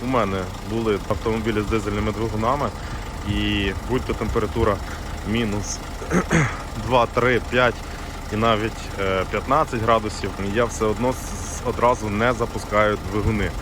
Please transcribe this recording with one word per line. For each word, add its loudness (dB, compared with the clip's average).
у -4
мене 2
були 2
автомобілі 0
з -2
дизельними 0
двигунами, 0
і 0
будь-то 0
температура 2
мінус -2
<clears throat> 0
два, 6
три, 4
п'ять 4
і -2
навіть, 4
е, 2
п'ятнадцять 0
градусів, 2
я 4
все -2
одно 2
с-, -6
одразу 2
не 2
запускаю 0
двигуни. 0